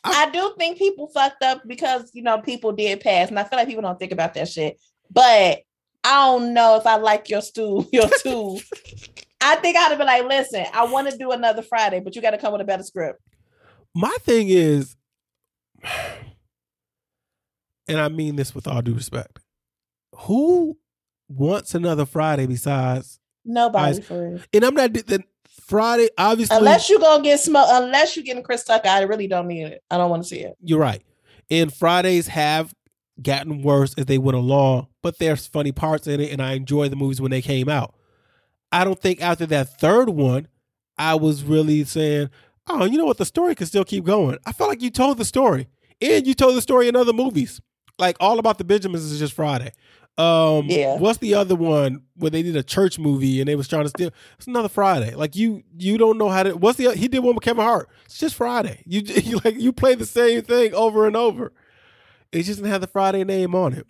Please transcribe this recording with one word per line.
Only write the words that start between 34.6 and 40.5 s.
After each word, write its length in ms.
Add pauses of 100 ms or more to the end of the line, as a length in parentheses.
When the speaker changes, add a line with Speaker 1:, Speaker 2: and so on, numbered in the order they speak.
Speaker 1:
but 160
there's 280
funny 260
parts 340
in 140
it, 120
and 100
I 120
enjoy 340
the 80
movies 240
when 100
they 120
came 260
out. 260 (760)
I 120
don't 160
think 220
after 240
that 320
third 320
one, 380 (500)